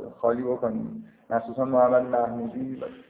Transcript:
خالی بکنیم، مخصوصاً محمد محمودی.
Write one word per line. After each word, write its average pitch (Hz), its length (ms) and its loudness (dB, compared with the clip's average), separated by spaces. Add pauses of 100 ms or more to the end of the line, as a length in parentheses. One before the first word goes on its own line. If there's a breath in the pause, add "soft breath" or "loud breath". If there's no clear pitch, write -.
(180)
خالی 120 240 2
بکنیم، 120 640 -4 (240 loud breath)
مخصوصاً 117 360 -2
محمد 127 360 6
محمودی. 123 840 -2 (260)